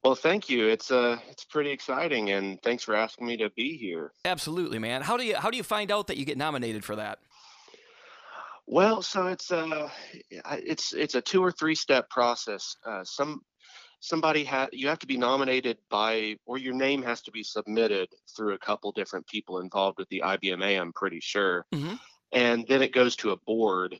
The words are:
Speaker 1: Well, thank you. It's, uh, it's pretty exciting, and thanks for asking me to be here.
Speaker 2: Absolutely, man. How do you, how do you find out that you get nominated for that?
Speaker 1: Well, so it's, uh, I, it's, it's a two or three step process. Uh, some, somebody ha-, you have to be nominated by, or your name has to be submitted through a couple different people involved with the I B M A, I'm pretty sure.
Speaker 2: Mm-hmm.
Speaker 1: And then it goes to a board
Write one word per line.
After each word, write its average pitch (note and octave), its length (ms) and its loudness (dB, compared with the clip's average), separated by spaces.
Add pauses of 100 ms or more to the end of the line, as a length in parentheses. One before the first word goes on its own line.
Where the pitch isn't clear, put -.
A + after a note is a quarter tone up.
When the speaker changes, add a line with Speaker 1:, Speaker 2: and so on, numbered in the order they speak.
Speaker 1:
Well, C3 120 6
thank F#3+ 340 2
you. A#2 180 4
It's, A2 240 2
uh, A#2+ 260 4 (120)
it's - 160 -18
pretty D3 260 -2
exciting, C3+ 600 0
and G2 320 -2
thanks A#2+ 200 0
for A2 120 2
asking A2 320 0
me A#2 100 -2
to G#2+ 140 0
be C#3+ 260 -4
here. E2+ 340 -6 (140)
Speaker 2:
Absolutely, E3+ 520 -2
man. A#2 240 -2
How F#3 140 0
do B3 80 -2
you, G#3+ 140 0
how F#3+ 120 0
do A#3 60 -2
you A3+ 80 -4
find G#3 260 -2
out G#3 180 0
that F3+ 100 -4
you C3+ 80 -4
get C3+ 120 -4
nominated B2 460 -2
for G#2+ 140 -6
that? G#2 220 -8 (1500)
Speaker 1:
Well, G3+ 340 6
so F#3 260 -2
it's, F3+ 260 -4
uh, D#3 360 -2 (540)
I, D3 140 -6
it's, - 340 -4
it's D3 240 -2
a B2 60 2
two F#3 200 4
or F#3 100 4
three D#3+ 240 0
step C3 340 2
process. A#2+ 680 0 (100)
Uh, G2+ 180 -8
some, C#3+ 380 -4 (580)
somebody D#3 440 2
ha-, C3+ 280 0
you C3 160 -4
have D#3+ 120 0
to - 80 -12
be C3 100 0
nominated B2+ 600 2 (120)
by, G#2+ 460 0 (100)
or B2 120 -6
your C3 160 -4
name C3+ 280 2
has A#2+ 220 -4
to - 80 -16
be G#2+ 120 -12
submitted G#2 680 0 (260)
through G#2 180 -2
a G2 60 -6
couple G#2 320 -4
different F#2+ 360 -6
people G2 320 -6
involved F#2+ 380 0
with F#2+ 120 -8
the F#2 120 -4
I F#2+ 160 0
B F#2+ 140 0
M F2+ 100 -2
A, G2 160 2
I'm E2+ 160 -2
pretty E2+ 280 -4
sure. F#2 520 0
Speaker 2:
Mm-hmm. D#3+ 220 -4 (360)
Speaker 1:
And A#2+ 360 4
then C3 160 6
it C3 80 2
goes B2 260 6
to G#2+ 140 0
a F#2 60 0
board F#2 640 0